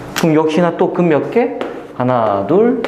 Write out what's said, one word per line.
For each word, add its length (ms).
그럼 180
역시나 420
또 160
근 160
몇 220
개? 280
하나, 500
둘, 400